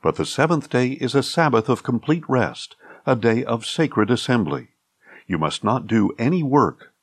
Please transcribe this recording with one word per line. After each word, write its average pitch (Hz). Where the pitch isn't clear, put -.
but 80
the 78
seventh 156
day 127
is 131
a 139
Sabbath 123
of 123
complete 151
rest, 123
a 131
day 113
of 113
sacred 113
assembly. 113
You 90
must 78
not 113
do 104
any 160
work. 139